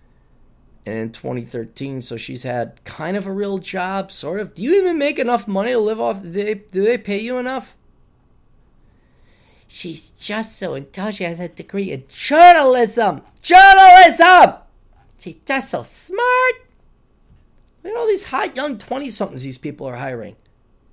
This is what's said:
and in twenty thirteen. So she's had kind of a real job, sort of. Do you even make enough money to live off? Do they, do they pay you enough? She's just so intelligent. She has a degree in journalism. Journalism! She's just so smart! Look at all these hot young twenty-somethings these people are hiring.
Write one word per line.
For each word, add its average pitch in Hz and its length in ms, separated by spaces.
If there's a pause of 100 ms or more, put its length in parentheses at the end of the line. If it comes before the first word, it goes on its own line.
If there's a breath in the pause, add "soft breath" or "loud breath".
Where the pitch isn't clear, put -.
(880)
and 107 80
in 113 160
twenty 127 320
thirteen. 123 580
So 123 160
she's 127 280
had 123 400
kind 170 320
of 196 100
a 196 60
real 196 260
job, 190 540
sort 165 260
of. 190 160
Do 160 80
you 311 140
even 359 220
make 285 200
enough 240 300
money 202 240
to 233 80
live 214 200
off? 220 220
Do 170 80
they, 202 240
do 202 300
they 233 120
pay 208 220
you 240 200
enough? 254 360 (1900 soft breath)
She's - 460
just 220 440
so 165 180
intelligent. 196 420
She 190 80
has 170 160
a 175 80
degree 196 420
in - 180
journalism. 254 1120 (200)
Journalism! 370 1160 (600)
She's - 260
just 262 260
so 127 120
smart! 494 720 (1300)
Look 381 100
at 466 60
all 466 80
these 403 200
hot 294 280
young 262 240
twenty-somethings 240 640
these 131 160
people 139 300
are 120 80
hiring. 120 400 (560)